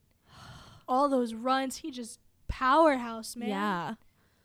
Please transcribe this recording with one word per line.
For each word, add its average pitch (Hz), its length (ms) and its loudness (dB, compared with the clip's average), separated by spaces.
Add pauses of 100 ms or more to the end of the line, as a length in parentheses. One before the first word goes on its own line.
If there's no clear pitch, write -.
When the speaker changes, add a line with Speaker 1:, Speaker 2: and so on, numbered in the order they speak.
(280)
Speaker 1:
<sighs> - 600 -20
all 269 220 2
those 247 240 0
runs, 262 440 -2
he 320 140 -10
just 247 280 -12 (280)
powerhouse, 254 880 2
man. 226 140 -6
Speaker 2:
Yeah. 196 440 -2 (520)